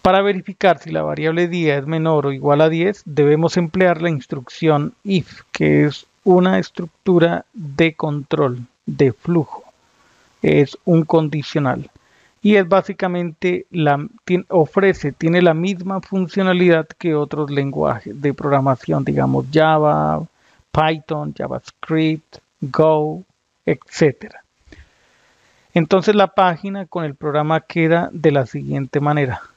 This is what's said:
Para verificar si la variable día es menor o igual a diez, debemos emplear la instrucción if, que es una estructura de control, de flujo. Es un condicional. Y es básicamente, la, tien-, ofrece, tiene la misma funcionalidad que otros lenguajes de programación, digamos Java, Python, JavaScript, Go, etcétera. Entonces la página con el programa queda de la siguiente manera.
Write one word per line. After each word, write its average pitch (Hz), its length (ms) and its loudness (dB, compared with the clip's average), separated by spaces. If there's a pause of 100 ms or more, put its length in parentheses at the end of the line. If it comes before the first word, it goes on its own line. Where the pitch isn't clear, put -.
Para 190 200 4
verificar 190 580 0
si 160 120 -14
la 156 120 -2
variable 156 440 -2
día 160 300 0
es 139 80 -6
menor 160 400 0
o 139 60 -2
igual 143 300 2
a 160 80 6
diez, 170 360 -2
debemos 151 520 2
emplear 175 440 0
la 170 80 -2
instrucción 147 840 -2 (100)
if, 196 380 -2 (100)
que 147 340 2
es - 220 -6 (160)
una 185 340 4
estructura 175 960 0
de 160 400 -2
control, 147 680 -2 (240)
de 139 260 2
flujo. - 520 -4 (760)
Es 147 440 2
un 165 180 4
condicional. 147 880 -2 (500)
Y 208 140 4
es 190 120 2
básicamente, 180 1040 -2
la, 147 280 0 (280)
tien-, 180 220 -2
ofrece, 170 640 0
tiene 165 300 0
la 170 120 6
misma 185 460 -4
funcionalidad 180 880 2 (100)
que 165 160 -2
otros 147 380 -4
lenguajes 139 680 -2
de 139 140 -2
programación, 139 680 0
digamos 135 500 -2
Java, 156 720 2 (460)
Python, 156 680 -2
JavaScript, 156 1000 -4 (240)
Go, 156 640 0 (420)
etcétera. - 800 -2 (1300)
Entonces 185 420 2
la 196 120 4
página 190 580 -2
con 170 180 -8
el 147 100 -6
programa 151 480 -2
queda 170 520 0
de 160 180 2
la 135 140 2
siguiente 139 560 -6
manera. 147 400 0 (160)